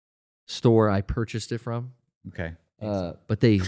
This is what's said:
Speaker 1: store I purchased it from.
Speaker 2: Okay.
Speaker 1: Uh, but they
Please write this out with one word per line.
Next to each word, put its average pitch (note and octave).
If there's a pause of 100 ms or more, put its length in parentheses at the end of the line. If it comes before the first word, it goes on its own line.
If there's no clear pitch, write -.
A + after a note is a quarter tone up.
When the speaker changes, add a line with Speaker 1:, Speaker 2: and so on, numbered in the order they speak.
(460)
Speaker 1:
store A2
I G2
purchased A2+
it A#2
from. A#2+ (360)
Speaker 2:
Okay. E2 (260)
Speaker 1:
Uh, G2 (120)
but A2
they G#2